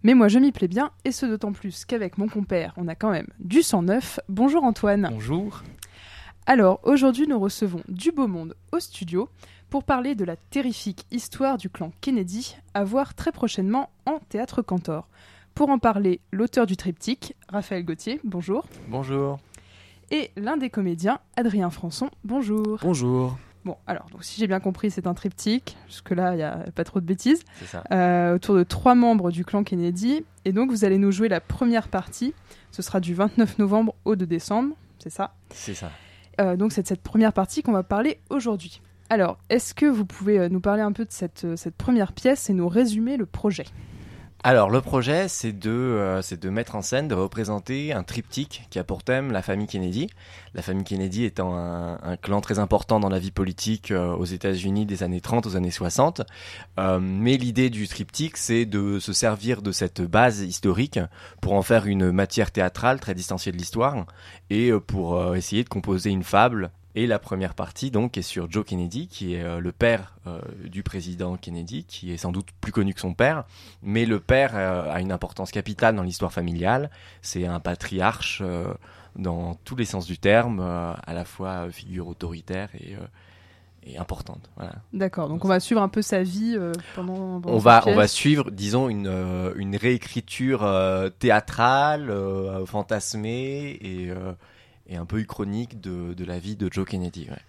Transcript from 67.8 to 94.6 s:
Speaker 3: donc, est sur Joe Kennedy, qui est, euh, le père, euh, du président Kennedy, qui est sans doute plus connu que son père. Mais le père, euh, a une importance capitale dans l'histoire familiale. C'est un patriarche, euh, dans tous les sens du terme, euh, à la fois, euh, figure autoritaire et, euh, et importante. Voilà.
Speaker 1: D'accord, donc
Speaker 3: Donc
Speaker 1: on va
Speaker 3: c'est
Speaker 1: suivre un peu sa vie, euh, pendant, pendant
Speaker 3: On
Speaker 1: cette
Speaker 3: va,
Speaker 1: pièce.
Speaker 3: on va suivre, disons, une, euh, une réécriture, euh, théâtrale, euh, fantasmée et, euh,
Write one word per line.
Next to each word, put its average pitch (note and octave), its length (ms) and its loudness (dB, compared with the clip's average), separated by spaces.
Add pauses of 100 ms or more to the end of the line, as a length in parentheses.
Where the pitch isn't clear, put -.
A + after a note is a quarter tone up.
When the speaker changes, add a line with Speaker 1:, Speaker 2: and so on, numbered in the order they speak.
Speaker 3:
donc, A#2 260 0
est F2 60 -6
sur E2+ 260 -8
Joe G2+ 160 -2
Kennedy, F2+ 420 -4
qui F2+ 280 -6
est, F2 80 -6
euh, E2+ 160 -6
le F2 120 -4
père, A2+ 440 0 (100)
euh, F2 160 -10 (240)
du F#2+ 160 -10
président F2+ 560 -6
Kennedy, E2+ 480 -10
qui - 260 -12
est E2+ 60 -8
sans F2+ 140 -6
doute F#2+ 160 -6 (120)
plus G#2+ 120 -8
connu G2 240 0
que - 40 -14
son F#2 140 -4
père. C#3 300 2 (400)
Mais A2 240 2
le G#2 120 2
père, B2+ 360 4
euh, F2+ 360 0
a F2 80 -2
une F#2+ 120 -2
importance F2+ 400 -6
capitale G#2+ 440 2
dans G2 60 -2
l'histoire F2+ 320 -4
familiale. F2 560 0 (320)
C'est F2+ 240 -6
un F2 140 -4
patriarche, F#2 840 -2
euh, F2+ 300 -4 (420)
dans E2+ 380 -4 (100)
tous C3 120 -12
les A#2+ 100 -2
sens F2+ 220 -6
du F2 100 -8
terme, A2 440 4
euh, F2 300 -4 (140)
à E2 80 -10
la F2 120 -6
fois, F#2 420 -8
euh, F2 40 -12
figure F2+ 360 -10
autoritaire F2 640 -10
et, F2 220 -16
euh, - 100 -12 (760)
et B1+ 160 -14
importante. - 580 -12
Voilà. F2 160 -12 (180)
Speaker 1:
D'accord, F#3 380 -2
donc D#3+ 80 -4
Speaker 3:
Donc F#3+ 80 -4
Speaker 1:
on - 20 4
va F#3 120 6
Speaker 3:
c'est - 80 -4
Speaker 1:
suivre A3 160 2
un F#3+ 60 0
peu G#3+ 120 -2
sa F#3+ 220 0
vie, G#3+ 340 -2
euh, E3+ 160 -4 (220)
pendant, F#3 440 -6
pendant F3 140 -2
Speaker 3:
On A2 60 6
Speaker 1:
cette G#2 60 2
Speaker 3:
va, A2+ 160 12
Speaker 1:
pièce. A2 120 4
Speaker 3:
on G#2 40 6
va G#2 100 8
suivre, D3 420 2
disons, G#2 400 0
une, G2+ 180 -2
euh, F#2 500 -2
une G2 180 -4
réécriture, B2 880 -2
euh, F#2+ 460 2
théâtrale, C3 1000 2
euh, F#2+ 560 -4
fantasmée A#2 1120 -6
et, F#2 300 -8
euh, F#2 240 -8 (580)